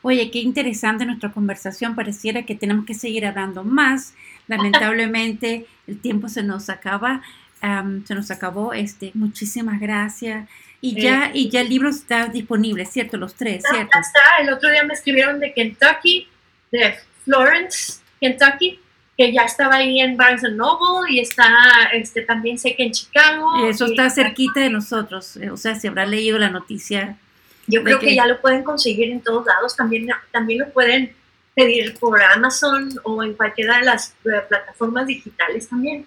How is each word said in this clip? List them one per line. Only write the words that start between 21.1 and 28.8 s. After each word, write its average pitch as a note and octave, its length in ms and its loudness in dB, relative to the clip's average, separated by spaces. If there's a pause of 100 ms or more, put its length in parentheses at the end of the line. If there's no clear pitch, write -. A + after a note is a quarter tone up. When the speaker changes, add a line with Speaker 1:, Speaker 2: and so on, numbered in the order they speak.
Speaker 2:
y B3 80 2
está, A#3 300 4 (440)
este, A3+ 280 -4
también A#3 380 -2
sé B3 160 -2
que B3+ 80 -2
en A3+ 80 -2
Chicago. D#4 720 2
Speaker 1:
Y A3 40 2
eso A3+ 180 0
Speaker 2:
Y A#3 40 0
Speaker 1:
está B3+ 200 2
cerquita C4 480 0
de C4+ 100 2
nosotros, G#3+ 680 -6
eh, G3 120 -10
o F3 80 -12
sea, A3 160 -4
se G#3+ 140 -8
habrá F#3+ 180 -2
leído A3 320 0
la G3+ 140 0
noticia G3+ 680 -8 (480)
Speaker 2:
Yo A3+ 140 2
Speaker 1:
de A3+ 60 -4
Speaker 2:
creo C4 140 6
que - 80 0
Speaker 1:
que C4+ 80 4
Speaker 2:
ya A#3+ 120 4
lo B3 120 0
pueden C4 240 2
conseguir A#3+ 480 -2